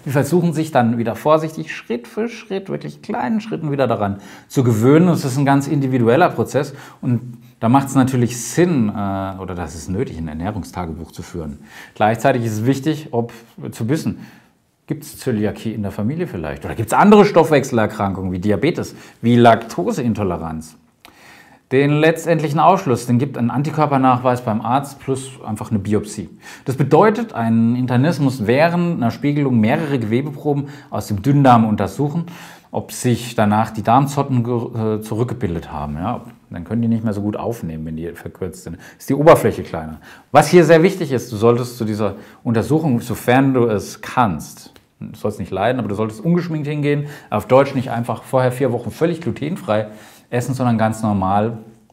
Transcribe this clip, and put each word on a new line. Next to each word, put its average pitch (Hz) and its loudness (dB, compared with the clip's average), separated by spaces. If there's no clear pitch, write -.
Die 151 -10
versuchen 160 0
sich 156 -4
dann 117 2
wieder 110 -4
vorsichtig, 156 0
Schritt - -8
für 220 -6
Schritt, 190 -8
wirklich 143 -8
kleinen 220 -2
Schritten 165 -6
wieder 135 2
daran 101 -2
zu 139 0
gewöhnen. 127 6
Und 170 4
es 160 -2
ist 127 -4
ein 143 2
ganz 139 2
individueller 135 2
Prozess. 135 -4
Und - -4
da 113 0
macht's 135 2
natürlich 123 2
Sinn, 156 0
äh, - -6
oder 92 -10
das 87 -8
ist 80 -12
nötig, 92 -6
ein 82 -6
Ernährungstagebuch 85 -8
zu - -16
führen. 76 -12
Gleichzeitig 117 2
ist 113 -4
es 107 -4
wichtig, 139 -2
ob, 117 -2
zu 113 -6
wissen, 123 -4
gibt's - -12
Zöliakie 107 -4
in 104 -6
der 98 -6
Familie 143 -4
vielleicht? 78 -8
Oder - -8
gibt's 113 -4
andere 202 8
Stoffwechselerkrankungen 110 2
wie 92 -4
Diabetes, 101 -2
wie 120 4
Laktoseintoleranz? 110 2
Den 143 4
letztendlichen 160 2
Ausschluss, 156 2
den 120 2
gibt 123 -2
ein 117 0
Antikörpernachweis 131 2
beim 110 -2
Arzt 135 -4
plus - -8
einfach - -8
eine 107 0
Biopsie. 98 -4
Das 127 -4
bedeutet, 170 2
ein 113 2
Internist 127 2
muss 131 0
während 170 2
einer 120 0
Spiegelung 143 0
mehrere 143 0
Gewebeproben 143 -2
aus - -8
dem 101 -4
Dünndarm 135 6
untersuchen, 113 -2
ob - -8
sich - -2
danach 107 2
die 104 -8
Darmzotten 135 2
ge-, 113 -2
äh, 104 -8
zurückgebildet 104 -4
haben. 73 -8
Ja? 104 -6
Dann 90 -12
können 113 -2
die 117 0
nicht 113 0
mehr 107 -6
so 101 -6
gut 107 -4
aufnehmen, 80 -8
wenn 80 -8
die 82 -8
verkürzt - -12
sind. 82 -12
Ist - -8
die 135 0
Oberfläche 143 6
kleiner. 80 -10
Was 147 6
hier 175 8
sehr 160 8
wichtig 185 0
ist, 120 -4
du 107 -6
solltest 120 2
zu 113 -4
dieser 104 -2
Untersuchung, 127 0
sofern 131 2
du 123 4
es 104 -4
kannst, - -4
du 104 -14
sollst - -6
nicht 92 -10
leiden, 110 0
aber 107 -4
du 101 -6
solltest 107 -4
ungeschminkt 165 -2
hingehen, 147 -2
auf 107 -4
Deutsch 131 4
nicht 123 -4
einfach 117 -6
vorher 127 0
vier 131 -2
Wochen 117 -6
völlig 170 -2
glutenfrei 110 -4
essen, 127 -2
sondern 120 2
ganz 110 0
normal, 104 0